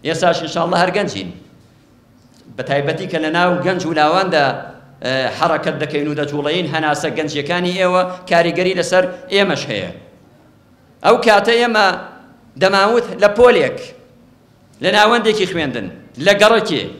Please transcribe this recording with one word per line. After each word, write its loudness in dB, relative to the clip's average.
ئێستاش 0
ئینشاءالله -2
هەر 0
گەنجین. -6
بە -10
تایبەتی -2
کە -4
لە -2
ناو 2
گەنج -2
و -4
لاواندا، 2
ئە، -2
حەرەکەت 0
دەکەین -4
و -4
دەجوڵەین، -2
هەناسە -2
گەنجیەکانی -4
ئێوە 2
کاریگەری 2
لەسەر 2
ئێمەش 0
هەیە. -6
ئەو 6
کاتە 4
ئێمە 2
دەماوت 2
لە 6
پۆلێک، 4
لە 0
ناوەندێکی 2
خوێندن، -6
لە 4
گەڕەکێ 2